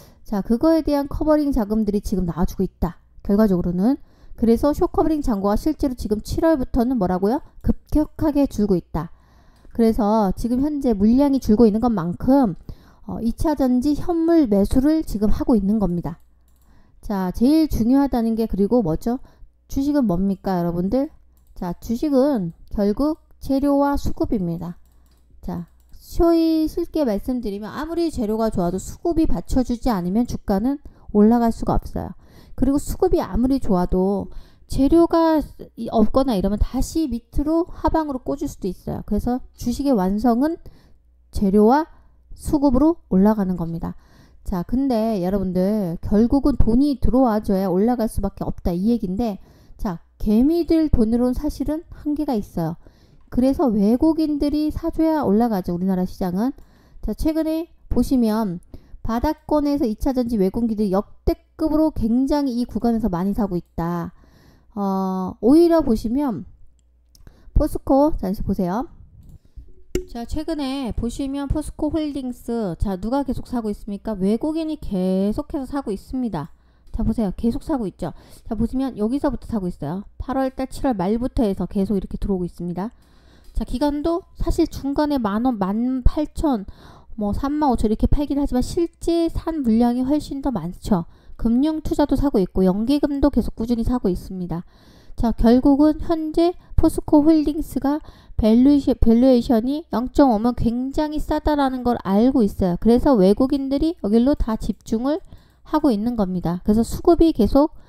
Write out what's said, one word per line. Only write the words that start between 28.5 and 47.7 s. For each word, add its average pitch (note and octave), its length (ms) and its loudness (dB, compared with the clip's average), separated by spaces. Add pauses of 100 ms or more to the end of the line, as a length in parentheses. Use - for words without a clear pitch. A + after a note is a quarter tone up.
좋아도 F3 260 -2
수급이 D#4+ 480 -2
받쳐주지 A#3+ 640 0
않으면 F#3+ 380 0
주가는 A3+ 500 -2 (340)
올라갈 A3+ 400 6
수가 - 220 -2
없어요. - 360 -4 (460)
그리고 C#4 220 2
수급이 F4+ 440 0
아무리 B3+ 380 0
좋아도 F#3 680 0 (400)
재료가 D#4+ 720 4 (340)
이-, A3+ 140 -8
없거나 B3 460 4
이러면 G3+ 240 -2
다시 C#4+ 480 -2
밑으로 D4+ 600 -2
하방으로 D4+ 500 -2
꽂을 C#4+ 280 -6
수도 - 200 -8
있어요. - 380 -8
그래서 A#3 340 -2 (160)
주식의 C4 380 -2
완성은 A#3 640 0 (760)
재료와 G#3+ 560 4 (480)
수급으로 C#4+ 600 2 (120)
올라가는 F#3+ 460 2
겁니다. E3+ 400 -8 (480)
자, F3+ 200 -4
근데 A3+ 600 0
여러분들 F#3 800 -2
결국은 A#3+ 560 2
돈이 B3+ 440 4
들어와줘야 G#3+ 680 2
올라갈 A3 380 0